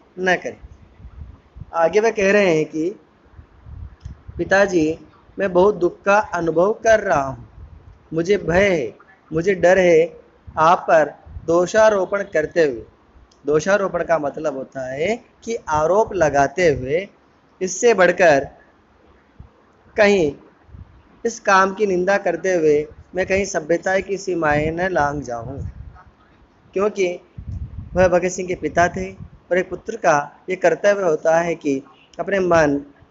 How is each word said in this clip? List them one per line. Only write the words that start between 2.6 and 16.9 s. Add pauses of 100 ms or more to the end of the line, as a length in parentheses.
कि (1400)
"पिताजी, (400)
मैं
बहुत
दुख
का
अनुभव
कर
रहा
हूँ, (640)
मुझे
भय
है, (400)
मुझे
डर
है (400)
आप
पर (220)
दोषारोपण
करते
हुए।" (640)
दोषारोपण
का
मतलब
होता
है (200)
कि (120)
आरोप
लगाते
हुए, (540)